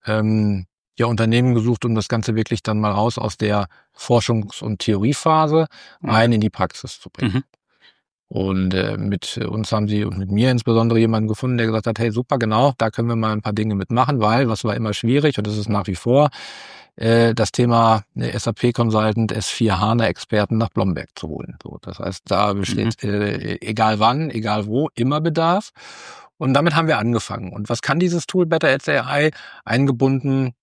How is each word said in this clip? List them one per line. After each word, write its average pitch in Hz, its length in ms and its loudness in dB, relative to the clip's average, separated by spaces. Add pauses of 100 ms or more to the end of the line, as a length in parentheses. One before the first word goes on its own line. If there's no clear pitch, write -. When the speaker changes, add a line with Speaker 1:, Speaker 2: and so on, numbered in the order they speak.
Speaker 1:
ähm, 107 600 0 (300)
ja, 117 80 2
Unternehmen 117 480 2
gesucht, 113 300 0
um 117 100 0
das 107 140 0
Ganze 113 280 -2
wirklich 110 280 -2
dann 107 160 0
mal 107 120 2
raus 104 260 0
aus 110 180 -4
der 101 320 0 (260)
Forschungs- 113 720 0
und 110 160 -6
Theoriephase 151 840 2 (340)
Speaker 2:
Mhm. - 100 -6
Speaker 1:
rein 113 220 4
in 113 80 4
die 107 100 2
Praxis - 520 -6
zu - 80 -20
bringen. 110 240 -2
Speaker 2:
Mhm. 131 100 0 (840)
Speaker 1:
Und, 95 440 0
äh, 101 240 -2
mit 101 400 -4
uns 110 360 -6
haben 107 160 0
sie 104 160 0
und 98 120 -6
mit 95 140 -6
mir 110 180 4
insbesondere 117 500 2
jemanden 113 280 2
gefunden, 123 300 -2
der 113 100 0
gesagt 110 200 -2
hat, 110 120 -4
„Hey, 117 120 0
super, 123 260 -2
genau, 117 400 2
da 113 120 0
können 117 200 -4
wir 117 80 0
mal 110 160 0
ein 107 80 -4
paar 107 100 -4
Dinge 107 240 -2
mitmachen“, 120 460 0
weil, 117 260 4
was 110 160 -2
war 107 120 0
immer 110 180 -2
schwierig 139 440 0
und 107 80 -4
das 107 120 -2
ist 101 100 -4
nach 101 200 -2
wie 95 80 -4
vor, 139 340 2 (680)
äh, 117 380 4
das - 180 0
Thema, 117 520 4 (120)
äh, 120 140 -2
S 107 180 -4
A 113 60 -2
P 120 180 0
Consultant, 110 600 0
S 107 160 -4
vier 98 320 0
hana 110 260 2
Experten 104 500 -2
nach 110 120 0
Blomberg 92 460 -2
zu - 120 -10
holen. - 340 -10
So, - 200 -14
das - 180 -14
heißt, - 280 -8
da 101 260 0
besteht, 107 500 -4
Speaker 2:
Mhm. 107 60 -2
Speaker 1:
äh, 104 500 -4
egal 110 400 0
wann, 135 300 2
egal 107 380 -4
wo, 131 280 -2
immer 135 240 0
Bedarf. 165 520 0 (680)
Und 131 140 0
damit 151 220 2
haben 160 120 2
wir 143 120 2
angefangen. 107 520 -2
Und 104 160 -8
was 120 140 -4
kann 147 160 0
dieses 175 300 0
Tool 180 180 0
Better 160 220 0
Ads 139 220 0
A 139 300 0
I 151 120 2 (340)
eingebunden? 135 840 0 (120)